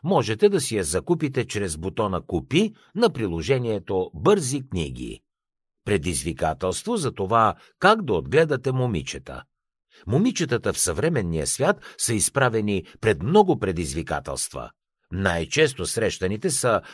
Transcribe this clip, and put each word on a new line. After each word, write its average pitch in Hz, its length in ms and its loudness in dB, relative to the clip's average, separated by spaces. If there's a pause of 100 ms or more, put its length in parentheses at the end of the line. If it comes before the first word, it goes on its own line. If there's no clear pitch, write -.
можете 139 460 2
да 196 120 2
си 117 160 -2
я 95 80 2
закупите 127 640 -2
чрез 95 300 -4
бутона 92 500 -4
„Купи“ 156 460 0 (220)
на 220 160 2
приложението 104 1040 -2
«Бързи 139 540 0
книги». 62 520 -6 (640)
Предизвикателство 87 1120 -2
за 147 160 -2
това 107 420 2 (240)
как 214 260 4
да 117 100 0
отгледате 135 580 0
момичета. 85 720 -4 (640)
Момичетата 131 640 0
в - 60 -4
съвременния 87 680 0
свят - 520 -2
са - 160 0
изправени 107 720 0 (160)
пред 107 220 2
много 180 360 6
предизвикателства. 73 1120 -4 (460)
Най-често 95 680 0
срещаните 107 640 -2
са 113 300 2 (140)